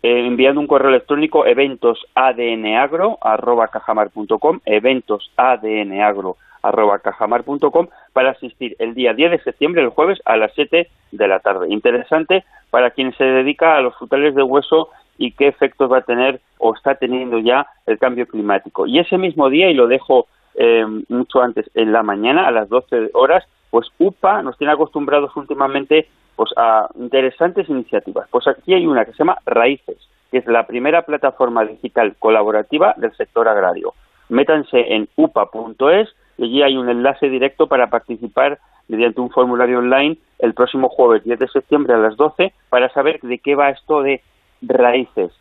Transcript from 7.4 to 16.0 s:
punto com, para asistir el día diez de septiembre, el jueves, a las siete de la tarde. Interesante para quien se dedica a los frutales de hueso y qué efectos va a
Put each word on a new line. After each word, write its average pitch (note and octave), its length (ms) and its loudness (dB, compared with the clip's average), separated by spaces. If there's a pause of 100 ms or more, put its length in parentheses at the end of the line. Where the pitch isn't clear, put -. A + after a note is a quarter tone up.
punto C#3+ 280 -2
com, E3+ 160 0 (240)
para C3 200 2
asistir B2 460 -12
el A#2 160 -6
día A#2+ 200 0
diez D#3 180 2
de E3 80 -2
septiembre, D#3 420 -2
el B2 80 0
jueves, F#3 360 -2
a A#2 100 2
las A2 180 0
siete E3 360 -2 (220)
de G#2 180 -2
la F#2+ 100 2
tarde. F#2+ 300 -2
Interesante B2 720 0 (260)
para B2 220 2
quien C3 220 -6
se - 100 -2
dedica C#3 540 2
a C3+ 40 2
los B2 160 -4
frutales C#3 380 -2
de C#3 80 2
hueso C#3+ 460 0 (280)
y B2 140 -4
qué C#3+ 160 0
efectos C3+ 420 -2
va B2+ 100 2
a - 40 -4